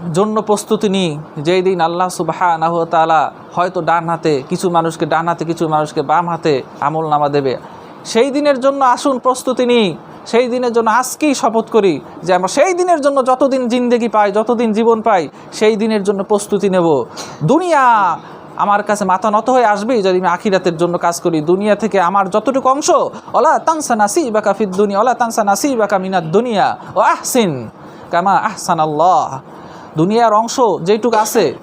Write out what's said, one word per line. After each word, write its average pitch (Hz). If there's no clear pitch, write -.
জন্য 214
প্রস্তুতি 208
নিই, 185
যেই 175
দিন 185
আল্লাহ 170
সুবহানাহু 165
ওয়া 165
তাআলা 160
হয়তো 180
ডান 165
হাতে 160
কিছু 180
মানুষকে 165
ডান 160
হাতে, 165
কিছু 165
মানুষকে 151
বাম 156
হাতে 160
আমলনামা 151
দেবে। 139
সেই 247
দিনের 285
জন্য 269
আসুন 247
প্রস্তুতি 254
নিই, 220
সেই 233
দিনের 247
জন্য 226
আজকেই 254
শপথ 226
করি 160
যে 175
আমরা 185
সেই 349
দিনের 349
জন্য 277
যতদিন 254
জিন্দেগি 240
পাই, 208
যতদিন 220
জীবন 226
পাই, 185
সেই 220
দিনের 214
জন্য 196
প্রস্তুতি 202
নেব। 165
দুনিয়া 247
আমার 202
কাছে 202
মাথা 190
নত 220
হয়ে 247
আসবেই 208
যদি 185
আমি 185
আখিরাতের 180
জন্য 175
কাজ 175
করি। 165
দুনিয়া 190
থেকে 202
আমার 190
যতটুকু 247
অংশ, 285
"ওয়ালা 247
তানসা 302
নাসিবাকা 214
ফিদ 202
দুনিয়া, 196
ওয়ালা 233
তানসা 233
নাসিবাকা 202
মিনাদ 190
দুনিয়া, 175
ওয়া 208
আহসিন 190
কামা 180
আহসানাল্লাহ।" 160
দুনিয়ার 214
অংশ 226
যেটুকু 220
আছে 175